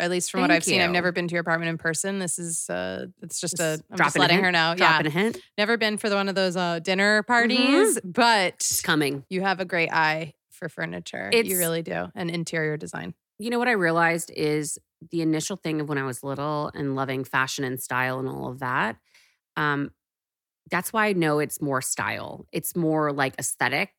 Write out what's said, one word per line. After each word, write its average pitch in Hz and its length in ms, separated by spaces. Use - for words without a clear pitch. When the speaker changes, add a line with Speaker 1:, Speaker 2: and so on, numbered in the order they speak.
Speaker 1:
at 175 100
least 180 220
from 185 80
what 180 100
Speaker 2:
Thank 170 60
Speaker 1:
I've 165 80
seen. 180 160
I've 175 80
Speaker 2:
you. 175 40
Speaker 1:
never 175 200
been 175 160
to 165 40
your 170 100
apartment 165 260
in 165 100
person. 196 400
This 180 220
is, 170 280
uh, 92 380
it's 175 180
just 170 180
Speaker 2:
Just - 40
Speaker 1:
a, 156 300
I'm - 60
just 147 180
Speaker 2:
dropping - 20
a 185 40
Speaker 1:
letting 170 160
Speaker 2:
hint, 190 80
Speaker 1:
her 180 60
know. 165 240
Speaker 2:
dropping 160 300
Speaker 1:
Yeah. 151 40
Speaker 2:
a - 20
hint. 214 260
Speaker 1:
Never 208 200
been 214 200
for 214 120
the, 202 80
one 196 120
of 190 60
those, 185 220
uh, 175 240
dinner 202 420
parties, 254 760
Speaker 2:
Mm-hmm. 180 120
Speaker 1:
but 220 440
Speaker 2:
It's - 260
coming. 143 500
Speaker 1:
you 180 120
have 190 180
a 190 40
great 175 280
eye 156 420
for - 180
furniture. 170 640
Speaker 2:
It's 226 160
Speaker 1:
You 190 80
really 165 260
do. 165 340
And 170 160
interior 160 440
design. 175 380
Speaker 2:
You 220 120
know 240 100
what 247 80
I 247 40
realized 165 600
is 151 440
the 165 100
initial 160 340
thing 156 240
of 147 80
when 147 100
I 135 60
was 131 200
little 143 500
and 139 220
loving 135 260
fashion 131 400
and 127 180
style 127 380
and 131 100
all 135 200
of 127 100
that, 139 380
um, 143 360
that's 175 220
why 214 160
I 202 40
know 156 280
it's 147 200
more 135 220
style. - 720
It's - 240
more, 156 360
like, 139 260
aesthetic 135 600